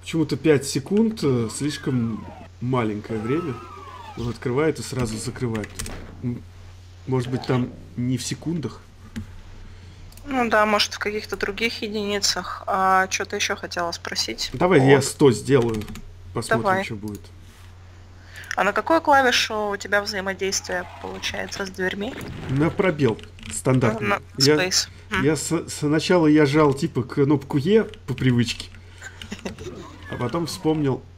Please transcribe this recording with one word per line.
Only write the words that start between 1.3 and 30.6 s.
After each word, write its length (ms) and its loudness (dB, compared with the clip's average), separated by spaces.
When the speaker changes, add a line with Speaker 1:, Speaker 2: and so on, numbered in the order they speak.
Speaker 1:
слишком 680 -2
маленькое 600 -2
время. 340 -2
Он 120 -4
открывает 500 0
и 40 -8
сразу 340 -4
закрывает. 520 -4
М, 180 -6
может 240 0
быть, 140 -4
там 240 0
не 220 -2
в 60 -4
секундах? 580 -6
Speaker 2:
Ну 240 0
да, 160 6
может, 280 2
в 60 -10
каких-то 360 -4
других 460 -4
единицах. 840 -2
А 400 4
че-то 300 -4
еще 180 -2
хотела 360 -4
спросить. 600 -6
Speaker 1:
Давай 260 6
Speaker 2:
Вот. 100 6
Speaker 1:
я 120 10
сто 300 6
сделаю. 500 2
Посмотрим, 300 0
Speaker 2:
Давай. 220 2
Speaker 1:
че 100 -8
будет. 260 -10
Speaker 2:
А 80 2
на 100 2
какую 280 2
клавишу 720 2
у 60 -4
тебя 240 0
взаимодействие 840 -4
получается 640 -6
с 40 -12
дверьми? 440 -4
Speaker 1:
На 200 2
пробел, 480 2
стандартный. 540 2
Speaker 2:
Ну, 80 2
Speaker 1:
Я, 180 6
Speaker 2:
Space. 320 0
Мгм. 140 0
Speaker 1:
я 120 4
с-, 340 -4
сначала 580 2
я 180 8
жал, 280 6
типа, 300 -2
кнопку 540 2
«Е» 260 6
по 60 -2
привычке, 560 2
а 80 -8
потом 300 -2
вспомнил. 540 0